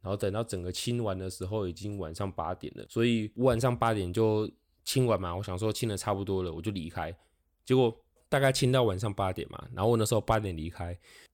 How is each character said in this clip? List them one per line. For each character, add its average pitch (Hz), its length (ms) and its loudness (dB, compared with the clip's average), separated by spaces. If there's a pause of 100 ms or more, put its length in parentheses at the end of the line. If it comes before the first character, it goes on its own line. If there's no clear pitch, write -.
然 95 80 -8
后 104 60 0
等 98 160 0
到 113 120 -2
整 95 160 -6
个 90 100 -6
清 120 320 -2
完 98 160 -2
的 95 120 -6
时 92 160 -8
候， 104 200 -2
已 87 60 -4
经 101 260 -8
晚 82 160 -6
上 98 160 -4
八 85 240 -6
点 - 220 -10
了。 - 120 -12
所 117 180 2
以 110 280 2
我 123 100 0
晚 120 140 4
上 120 180 2
八 117 180 2
点 92 180 -2
就 107 380 2 (340)
清 127 220 2
完 107 120 4
嘛， 87 160 -4
我 95 80 -4
想 92 160 -4
说 107 140 0
清 117 160 -2
得 101 80 -2
差 107 160 -2
不 98 120 0
多 95 180 0
了， 87 100 -4
我 80 80 -8
就 107 120 -4
离 85 180 -6
开。 82 260 -6 (480)
结 127 100 2
果 120 220 4 (320)
大 147 100 2
概 135 140 6
清 131 180 4
到 127 120 6
晚 98 160 2
上 101 140 -2
八 95 200 0
点 - 180 -6
嘛， - 220 -14
然 95 100 -2
后 113 80 6
我 117 60 6
那 110 80 4
时 110 100 2
候 107 60 6
八 110 180 2
点 98 160 -2
离 80 140 -6
开。 87 280 -8 (380)